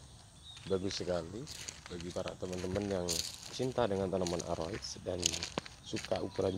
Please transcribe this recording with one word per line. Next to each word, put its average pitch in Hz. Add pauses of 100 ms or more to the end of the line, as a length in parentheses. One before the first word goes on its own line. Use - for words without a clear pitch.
(680)
bagus 95
sekali 87 (480)
bagi 87
para 90
teman-teman 92
yang 92 (420)
cinta 123
dengan 95
tanaman 87
aroid 85 (160)
dan 92 (640)
suka 107
ukuran 95